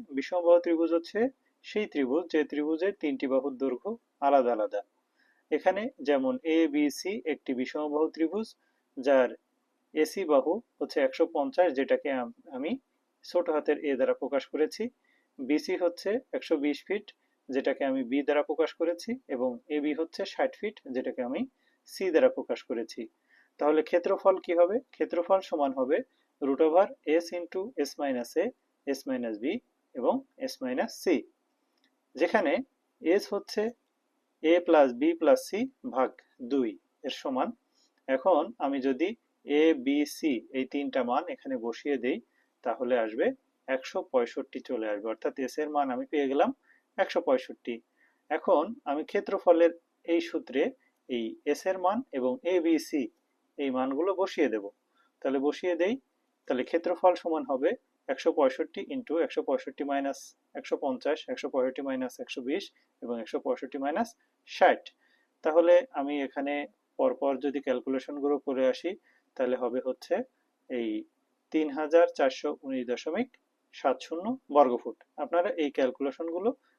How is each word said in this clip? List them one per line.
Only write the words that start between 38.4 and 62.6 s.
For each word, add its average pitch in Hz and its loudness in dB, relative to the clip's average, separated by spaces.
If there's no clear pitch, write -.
আমি 139 -2
যদি 135 0
A, 147 2
B, 127 -8
C - -10
এই 131 -4
তিনটা 139 -4
মান 123 0
এখানে 135 -8
বসিয়ে 117 -4
দেই, 127 -2
তাহলে 123 -2
আসবে 113 0
একশো 131 -4
পঁয়ষট্টি 131 -2
চলে 117 -4
আসবে, 104 -4
অর্থাৎ 135 -4
S - -20
এর 151 -2
মান 147 0
আমি 127 -4
পেয়ে 143 0
গেলাম 156 2
একশো 190 0
পঁয়ষট্টি। 123 -2
এখন 165 2
আমি 143 -2
ক্ষেত্রফলের 185 4
এই 170 0
সূত্রে 147 -2
এই 120 -4
S 147 -2
এর 190 -2
মান 185 0
এবং 127 0
A, 175 0
B, 160 0
C - -10
এই 143 -2
মানগুলো 135 0
বসিয়ে 180 0
দেব। 107 -4
তাহলে 139 0
বসিয়ে 147 0
দেই, 185 0
তাহলে 131 -2
ক্ষেত্রফল 175 2
সমান 160 -2
হবে 139 0
একশো 143 0
পঁয়ষট্টি - 0
into 139 -6
একশো 151 -4
পঁয়ষট্টি 135 -4
minus 139 -2
একশো 139 -8
পঞ্চাশ, 143 -2
একশো 131 -6
পঁয়ষট্টি 131 -2
minus 131 -4
একশো - -10
বিশ 156 -4